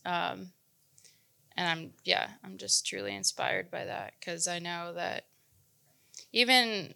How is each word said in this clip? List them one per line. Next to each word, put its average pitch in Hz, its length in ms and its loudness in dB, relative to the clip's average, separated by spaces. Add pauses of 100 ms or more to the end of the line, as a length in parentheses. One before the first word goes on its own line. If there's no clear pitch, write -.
Um, 180 460 -2 (1040)
and 175 120 2
I'm, 165 260 -2 (100)
yeah, - 280 4 (120)
I'm 190 140 -14
just - 280 2
truly - 300 -4
inspired 190 560 0
by 175 140 -6
that, - 340 -8
'cause 170 280 -4
I 175 120 -4
know 170 340 -6
that - 320 -6 (1040)
even 233 640 4